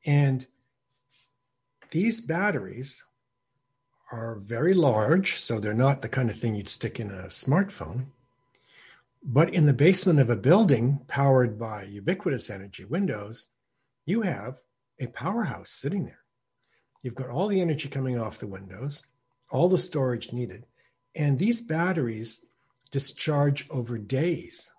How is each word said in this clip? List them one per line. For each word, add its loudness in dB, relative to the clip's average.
And 4
these 0
batteries -4
are -8
very 0
large, 4
so -2
they're -2
not 4
the -6
kind 0
of -8
thing -2
you'd -6
stick -6
in -6
a -10
smartphone. -2
But 4
in 4
the 6
basement 6
of 6
a 4
building 4
powered 4
by -10
ubiquitous -4
energy -14
windows, -6
you 0
have -6
a -6
powerhouse -6
sitting -6
there. -16
You've -10
got -8
all -2
the 2
energy -2
coming -2
off -6
the -12
windows, -10
all 2
the 4
storage -2
needed, -8
and 2
these 0
batteries -2
discharge 0
over -4
days -4